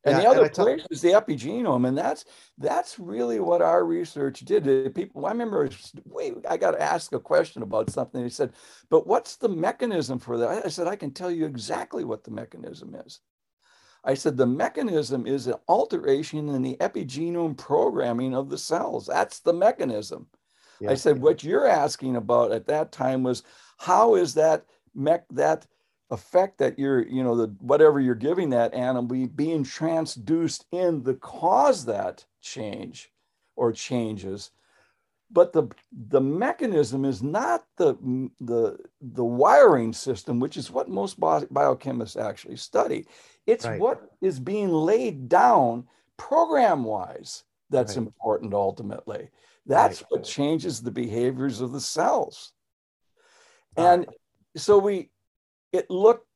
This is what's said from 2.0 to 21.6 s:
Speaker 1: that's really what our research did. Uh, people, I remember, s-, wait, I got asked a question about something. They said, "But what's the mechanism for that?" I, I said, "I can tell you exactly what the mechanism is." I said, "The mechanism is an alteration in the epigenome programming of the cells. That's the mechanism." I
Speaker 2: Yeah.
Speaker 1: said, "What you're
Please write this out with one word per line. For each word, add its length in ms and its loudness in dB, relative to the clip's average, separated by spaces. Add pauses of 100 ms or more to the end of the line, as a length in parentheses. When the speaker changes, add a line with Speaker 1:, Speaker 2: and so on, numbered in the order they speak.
Speaker 1:
that's 420 -4
really 400 -4
what 220 2
our 240 4
research 560 -4
did. 260 0
Uh, 240 2
people, 360 -8
I 40 -2
remember, 360 -2
s-, 260 -14 (120)
wait, 300 -8 (140)
I 80 -2
got 220 0
asked 340 -2
a 60 -4
question 440 0
about 280 -2
something. 320 -6
They 80 -6
said, 240 -4 (340)
"But 180 4
what's 300 -2
the 140 -2
mechanism 680 -4
for 200 -6
that?" 100 0
I, 160 -4
I 40 -4
said, 180 -6
"I 100 -4
can 140 -10
tell 200 -8
you 140 -2
exactly 600 -8
what 200 -10
the 60 -20
mechanism 640 -14 (120)
is." 140 -20 (840)
I 120 0
said, 240 -2
"The 80 6
mechanism 800 -2
is 220 -4
an 80 -4 (120)
alteration 800 -2
in 140 -2
the 180 -6
epigenome 800 -4
programming 760 0
of 140 -4
the 80 -8
cells. 500 -6
That's 340 -2
the 120 2
mechanism." 760 -2 (520)
I 40 -10
Speaker 2:
Yeah. 100 2
Speaker 1:
said, 260 2
"What 240 2
you're 220 2